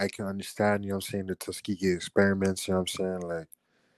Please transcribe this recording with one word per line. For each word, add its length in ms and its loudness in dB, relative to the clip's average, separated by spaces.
I 80 2
can 180 -6
understand, 580 0
you 60 -4
know 60 0
what 100 -4
I'm 40 -10
saying, 160 -2
the 100 -2
Tuskegee 560 -2
experiments, 760 2
you 60 0
know 80 4
what 180 -4
I'm 220 -2
saying? 0 -
Like, 280 -6